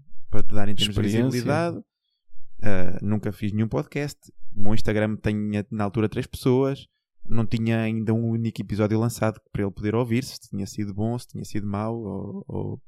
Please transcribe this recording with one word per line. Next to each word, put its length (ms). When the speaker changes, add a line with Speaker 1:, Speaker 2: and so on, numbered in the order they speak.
Speaker 1:
para 140
te 100
dar 140
em 80
termos 200
de 60
Speaker 2:
Experiência. 220
Speaker 1:
visibilidade, 580
ah, 400
nunca 300
fiz 220
nenhum 160
podcast, 500
o 100
meu 100
Instagram 440
tinha 540
na 140
altura 240
três 160
pessoas, 600
não 180
tinha 360
ainda 320
um 160
único 320
episódio 380
lançado 400
para 120
ele 80
poder 240
ouvir, 280
se 160
tinha 160
sido 280
bom, 240
se 100
tinha 160
sido 240
mau, 280
ou, 520
ou, 400